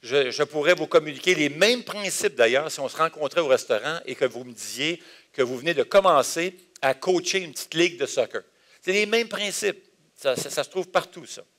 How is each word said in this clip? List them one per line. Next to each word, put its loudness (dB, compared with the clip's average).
Je, 0
je -2
pourrais 2
vous -4
communiquer 2
les 0
mêmes 0
principes, -4
d'ailleurs, 4
si -10
on -4
se -8
rencontrait -2
au 0
restaurant 2
et -8
que 0
vous -4
me -16
disiez -6
que -2
vous -2
venez -2
de 0
commencer 4
à 2
coacher 0
une -10
petite -12
ligue 0
de 0
soccer. -2
C'est -2
les 2
mêmes 0
principes. -4
Ça, 0
ça, -8
ça -4
se -8
trouve -4
partout, -4
ça. -16